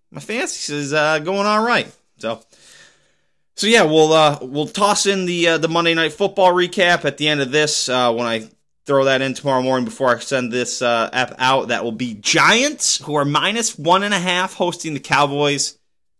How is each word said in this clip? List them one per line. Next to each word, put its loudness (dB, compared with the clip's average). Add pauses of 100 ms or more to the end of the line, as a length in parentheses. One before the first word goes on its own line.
(100)
my -16
fantasy -8
is, -6
uh, 2
going -2
all 2
right. 0 (280)
So, -6 (1160)
so -4
yeah, 6
we'll, 4
uh, 4
we'll -4
toss 0
in 0
the, 0
uh, 2
the 0
Monday 2
Night 0
Football 2
recap 2
at -2
the -2
end 0
of -2
this, 0
uh, 2
when -2
I -4 (380)
throw 2
that 2
in -4
tomorrow -2
morning 0
before 0
I -2
send -4
this, -4
uh, 0
app -2
out. 2
That -2
will -4
be -8
Giants, 0
who -6
are 2
minus -2
one 2
and 0
a 0
half -2
hosting -4
the -6
Cowboys. 0 (420)